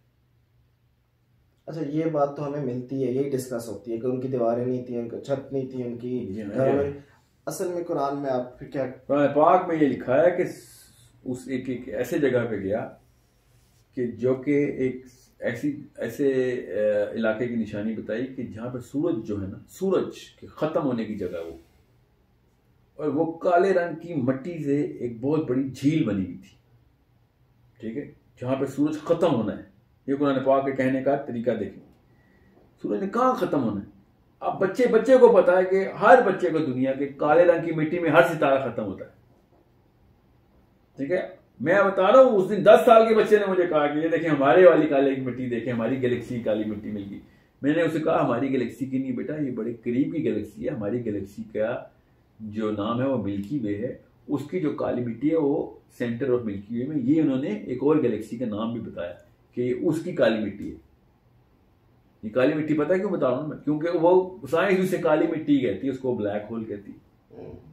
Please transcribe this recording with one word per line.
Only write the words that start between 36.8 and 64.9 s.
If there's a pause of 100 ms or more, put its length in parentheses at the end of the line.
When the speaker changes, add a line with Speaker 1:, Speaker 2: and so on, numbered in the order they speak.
Speaker 2:
के
काले
रंग
की
मिट्टी
में
हर
सितारा
ख़त्म
होता
है, (1800)
ठीक
है। (160)
मैं
बता
रहा
हूँ,
उस
दिन
दस
साल
के
बच्चे
ने
मुझे
कहा
कि
ये
देखें,
हमारे
वाली
काली
मिट्टी
देखें,
हमारी
गैलेक्सी
की
काली
मिट्टी
मिल
गई। (440)
मैंने
उसे
कहा,
"हमारी
गैलेक्सी
की
नहीं
बेटा,
ये
बड़े
करीब
की
गैलेक्सी
है।
हमारी
गैलेक्सी
का (480)
जो
नाम
है
वो
मिल्की
वे
है, (260)
उसकी
जो
काली
मिट्टी
है
वो (200)
center
of
Milky
Way
में।"
ये
उन्होंने
एक
और
गैलेक्सी
का
नाम
भी
बताया (420)
कि
ये
उसकी
काली
मिट्टी
है। (1500)
ये
काली
मिट्टी
पता
है
क्यों
बता
रहा
हूँ
मैं?
क्योंकि
वो
साइंस
उसे